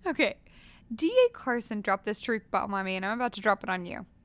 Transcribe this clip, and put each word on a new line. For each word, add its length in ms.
Okay, 300
D 120
A 60
Carson 480
dropped 240
this 160
truth 300
bomb 240
on 100
me, 100
and 120
I'm 120
about 160
to 60
drop 220
it 80
on 160
you. 180